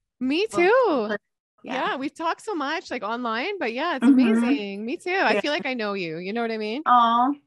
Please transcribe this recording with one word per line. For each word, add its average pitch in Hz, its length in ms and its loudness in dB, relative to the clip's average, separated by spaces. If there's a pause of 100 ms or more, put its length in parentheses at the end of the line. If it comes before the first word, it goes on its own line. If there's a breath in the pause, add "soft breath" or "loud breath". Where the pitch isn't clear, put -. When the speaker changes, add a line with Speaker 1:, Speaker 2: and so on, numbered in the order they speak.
(220)
Speaker 1:
me 311 320 0
Speaker 2:
Well, 339 80 2
Speaker 1:
too. 359 480 4
Speaker 2:
but 208 120 -4 (420)
yeah. 233 100 -8
Speaker 1:
Yeah, 330 240 -2
we've 269 160 -6
talked 330 280 -4
so 427 140 -6
much, 311 340 -4
like, 240 140 -8
online, 240 560 -4
but 233 140 -4
yeah, 302 240 -2
it's 240 80 2
Speaker 2:
Mm-hmm. 262 140 8
Speaker 1:
amazing. 220 680 2
Me 277 100 -6
too. 359 140 -8
I 339 240 2
Speaker 2:
Yeah. 208 80 0
Speaker 1:
feel 294 100 -2
like 311 140 -4
I 262 80 -4
know 214 200 -4
you. 170 260 -6
You 185 120 -8
know 233 100 -4
what 226 100 -4
I 220 60 -6
mean? 220 280 -6
Speaker 2:
Aw, 240 480 4 (140)